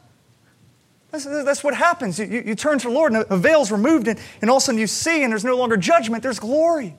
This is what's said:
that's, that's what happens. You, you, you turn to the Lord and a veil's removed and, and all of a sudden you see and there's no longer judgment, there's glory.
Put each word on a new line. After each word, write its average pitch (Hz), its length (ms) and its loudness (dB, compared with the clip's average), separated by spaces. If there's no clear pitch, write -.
that's, 285 140 -10
that's 277 380 -2
what 285 120 0
happens. 262 440 0
You, 214 60 -4
you, 226 220 -6
you 214 80 -4
turn 285 240 0
to 240 80 -6
the 233 60 -2
Lord 294 200 2
and 220 160 0
a 196 80 0
veil's 269 340 4
removed 226 360 2
and, 220 120 -4
and 214 80 2
all 262 80 6
of 262 60 2
a - 20 0
sudden 233 140 0
you 220 80 0
see 320 360 0
and 240 80 0
there's 214 140 -4
no 254 100 0
longer 240 220 0
judgment, 226 460 0
there's 247 160 -4
glory. 277 600 0